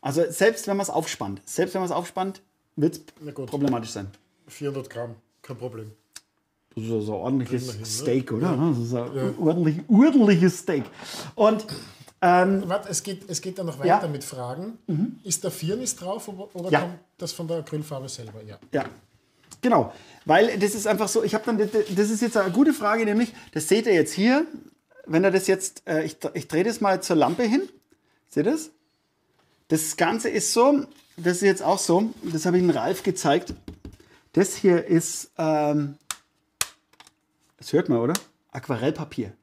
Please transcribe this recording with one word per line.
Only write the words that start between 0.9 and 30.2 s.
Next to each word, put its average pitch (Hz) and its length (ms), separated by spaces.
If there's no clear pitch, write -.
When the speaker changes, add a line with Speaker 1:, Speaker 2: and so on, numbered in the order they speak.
Speaker 1:
selbst 185 300
wenn 190 80
man's 175 100
aufspannt, 185 480
wird's 160 280
Speaker 2:
Na 151 120
gut. 135 180
Speaker 1:
problematisch 131 400
sein. 98 160
Speaker 2:
Vierhundert 139 420
Gramm, 117 280
kein 120 160
Problem. 110 340
Speaker 1:
Das 110 100
ist 113 60
ja 113 100
so 107 140
ein 95 60
ordentliches 127 460
Speaker 2:
Kriegen - 0
wir 123 60
hin, 104 80
ne? 110 60
Speaker 1:
Steak, 127 460
oder? 117 200
Speaker 2:
Ja. 151 180
Speaker 1:
Das 131 80
ist 120 160
ein 123 220
Speaker 2:
Ja. 131 220
Speaker 1:
ordentlich, 160 380
ordentliches 208 680
Steak. 147 260
Und, 220 320
ähm, 185 440
Speaker 2:
Warte, 196 220
es 175 140
geht, - 260
es 165 140
geht 185 160
dann 180 80
noch 143 180
Speaker 1:
Ja. 170 120
Speaker 2:
weiter 196 120
mit 143 160
Fragen. 139 600
Speaker 1:
Mhm. 170 380
Speaker 2:
Ist 185 200
da 185 60
Firnis 214 460
drauf 196 320
oder, 196 260
oder 180 160
Speaker 1:
Ja. 151 100
Speaker 2:
kommt 175 140
das 165 140
von 170 140
der 165 120
Acrylfarbe 151 500
selber? 110 380
Ja. 104 120
Speaker 1:
Ja, 139 140
genau. 196 320
Weil 202 340
das 202 160
ist 214 120
einfach 220 220
so, 226 140
ich 214 120
hab 220 100
dann, 226 140
das 208 520
ist 220 120
jetzt 233 140
eine 190 160
gute 285 200
Frage, 220 320
nämlich, 220 300
das 151 160
seht 220 180
ihr 220 80
jetzt 156 180
hier, 254 340
wenn 160 180
ihr 196 60
das 190 160
jetzt, 190 400
äh, 160 180
ich, 156 120
ich 147 140
dreh 160 140
das 226 180
mal 190 220
zur 175 140
Lampe 165 260
hin. 240 200
Seht 151 180
ihr's? 302 240
Das 156 300
Ganze 220 320